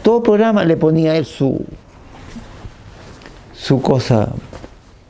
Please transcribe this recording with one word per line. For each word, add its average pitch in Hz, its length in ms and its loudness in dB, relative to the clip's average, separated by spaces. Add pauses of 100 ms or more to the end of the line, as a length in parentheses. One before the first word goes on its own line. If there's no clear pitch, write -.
todo 233 200 4
programa 214 420 2
le 165 120 4
ponía 160 360 2
a 160 40 0
él 160 80 -2
su, - 400 -4 (2000)
su 135 140 2
cosa 120 480 2 (800)